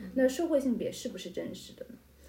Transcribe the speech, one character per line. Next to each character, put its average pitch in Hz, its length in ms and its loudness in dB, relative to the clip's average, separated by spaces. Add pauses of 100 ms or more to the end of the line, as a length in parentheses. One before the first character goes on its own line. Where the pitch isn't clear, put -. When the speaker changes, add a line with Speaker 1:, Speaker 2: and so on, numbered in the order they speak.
Speaker 1:
嗯。 190 120 -10
Speaker 2:
那 262 140 6
社 330 200 2
会 311 120 6
性 247 180 2
别 180 140 -2
是 - 160 -6
不 196 100 -8
是 185 140 -10
真 170 240 -6
实 - 180 -16
的 - 160 -14
呢？ - 60 -16 (340)